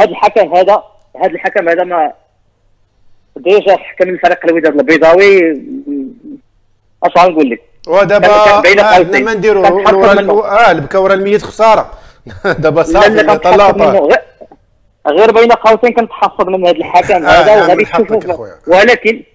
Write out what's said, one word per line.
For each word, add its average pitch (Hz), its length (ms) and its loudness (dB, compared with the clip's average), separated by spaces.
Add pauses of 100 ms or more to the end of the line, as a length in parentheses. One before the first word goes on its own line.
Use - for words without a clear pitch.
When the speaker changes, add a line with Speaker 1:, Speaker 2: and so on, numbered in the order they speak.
Speaker 1:
هذا 202 100 2
الحكم 185 460 -2
هذا، 196 260 2 (340)
هذا 170 140 -2
الحكم 180 380 -6
هذا 170 160 -2
ما 175 280 -4 (1200)
ديجا 185 400 0
حكم - 320 -6
الفريق 175 360 -2
الوداد 160 340 -2
البيضاوي، 165 760 2
م-، 135 840 -14 (640)
اش 175 160 -2
غنقول 160 320 2
لك؟ 117 120 -10 (260)
Speaker 2:
ودابا 196 400 0
Speaker 1:
كان، 208 160 2
كان 208 180 2
بين 196 180 2
Speaker 2:
آه، 196 40 4
Speaker 1:
قوسين. 208 200 4
Speaker 2:
عندنا 185 160 -4
ما 220 140 -4
نديرو، 202 280 0
Speaker 1:
كان 196 220 0
تحصل 202 120 2
Speaker 2:
ورا 190 160 2
ال-، 202 40 2
Speaker 1:
منه. 202 280 -2
Speaker 2:
آه، 208 260 2
البكا 160 280 -4
ورا 190 160 0
الميت 196 280 -2
خسارة. 214 480 0 (320)
<laughs> - 360 -6
دابا 156 220 0
Speaker 1:
لا، 156 60 0
لا، 170 140 0
Speaker 2:
صافي، 214 260 2
Speaker 1:
كان 208 100 0
Speaker 2:
طلع 202 340 2
Speaker 1:
تحصل 202 80 -2
منه. 156 200 0
Speaker 2:
طار. 147 100 -2
Speaker 1:
غير، 247 120 0 (1000)
غير 214 140 4
بين 233 200 4
قوسين 226 400 0
كان 226 160 -4
تحصل 190 420 -6
من 190 160 -2
هذا 170 100 0
الحكم 180 500 -2
Speaker 2:
آه، - 20 -4
Speaker 1:
هذا، 175 260 4
Speaker 2:
نعم، 214 40 4
Speaker 1:
وغادي 180 160 2
Speaker 2:
من 214 120 -2
حقك 220 220 -2
Speaker 1:
تشوفوا. 185 260 -4
Speaker 2:
أخويا. 104 200 -14 (120)
Speaker 1:
ولكن، 214 560 0 (120)